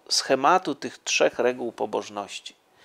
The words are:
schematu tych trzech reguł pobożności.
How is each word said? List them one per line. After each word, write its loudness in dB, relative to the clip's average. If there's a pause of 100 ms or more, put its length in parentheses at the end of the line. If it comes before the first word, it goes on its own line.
schematu 2
tych -12
trzech 0
reguł 0
pobożności. -8 (300)